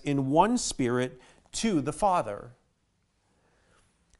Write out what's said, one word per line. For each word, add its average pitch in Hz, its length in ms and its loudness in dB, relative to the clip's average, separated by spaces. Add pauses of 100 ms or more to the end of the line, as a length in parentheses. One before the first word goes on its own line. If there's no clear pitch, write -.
in 139 260 0
one 190 260 4
Spirit 127 640 -2 (340)
to 208 260 0
the 135 120 -4
Father." 143 600 -2 (1700)